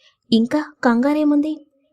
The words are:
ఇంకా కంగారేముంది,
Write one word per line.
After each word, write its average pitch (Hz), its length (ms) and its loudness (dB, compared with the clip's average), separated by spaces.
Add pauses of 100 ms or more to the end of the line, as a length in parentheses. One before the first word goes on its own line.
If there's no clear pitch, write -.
(320)
ఇంకా 240 300 2 (220)
కంగారేముంది, 294 720 0 (400)